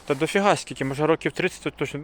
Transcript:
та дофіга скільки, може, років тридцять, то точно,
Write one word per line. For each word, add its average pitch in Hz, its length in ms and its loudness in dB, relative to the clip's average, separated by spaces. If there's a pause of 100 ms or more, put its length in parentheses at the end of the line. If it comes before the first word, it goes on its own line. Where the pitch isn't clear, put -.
та 147 100 2
дофіга 170 400 2
скільки, - 300 -6
може, 139 220 0
років 160 240 2
тридцять, - 320 -4
то 143 80 -2
точно, - 320 -6